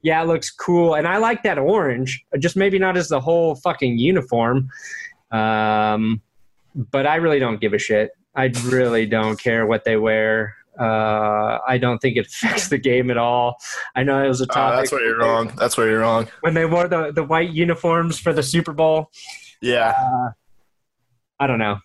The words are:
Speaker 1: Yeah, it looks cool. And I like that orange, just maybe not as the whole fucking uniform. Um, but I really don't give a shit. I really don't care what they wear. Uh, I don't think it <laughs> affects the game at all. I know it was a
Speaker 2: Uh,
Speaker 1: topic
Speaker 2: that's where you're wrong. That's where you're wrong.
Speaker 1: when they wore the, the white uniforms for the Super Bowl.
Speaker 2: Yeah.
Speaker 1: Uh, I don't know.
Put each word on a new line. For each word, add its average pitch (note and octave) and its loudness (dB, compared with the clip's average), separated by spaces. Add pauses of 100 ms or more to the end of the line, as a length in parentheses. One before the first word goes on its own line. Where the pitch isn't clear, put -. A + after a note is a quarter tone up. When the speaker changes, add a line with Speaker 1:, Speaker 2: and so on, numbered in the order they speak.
Speaker 1:
Yeah, D#3+ 0
it E3 -2
looks E3 -2
cool. E3+ 2
And D3+ 0
I F#3 0
like A3+ 0
that F3+ 0
orange, C3+ 0 (140)
just E3 -2
maybe F#3+ 2
not F#3 2
as F3 -2
the C#3+ 0
whole E3 0
fucking C3 -2
uniform. C3 0 (640)
Um, G#2+ 0 (520)
but C3+ -4
I D3+ 2
really D#3+ 2
don't A#2 0
give G#2 0
a G#2+ 0
shit. G#2+ 0 (240)
I C3 2 (140)
really B2 2
don't A2 0
care A2+ 0
what A2 0
they A2+ 2
wear. A2 0 (240)
Uh, A2 0
I B2+ 0
don't B2 -2
think A#2+ -2
it A2+ -2
<laughs> - -10
affects G#3 -2
the C#3+ -2
game B2 2
at A#2+ 0
all. A#2+ 0 (400)
I B2+ 0
know C#3 2
it C#3 2
was B2+ 0
a B2+ 0
Speaker 2:
Uh, - -4
Speaker 1:
topic C3 2
Speaker 2:
that's C3+ -2
where A#2+ -2
you're A2+ 0
wrong. A#2 0
That's A#2+ 0
where A2+ 2
you're A2 2
wrong. A2+ 2 (140)
Speaker 1:
when D#3+ 0
they E3 0
wore F3 2
the, D#3+ -2
the D#3 -2
white D#3+ 0
uniforms E3 0
for E3+ 0
the C#3+ 0
Super D#3+ -2
Bowl. D#3 0 (520)
Speaker 2:
Yeah. A#2 2
Speaker 1:
Uh, B2+ -2 (1080)
I C#3 0
don't A#2+ 0
know. G#2 0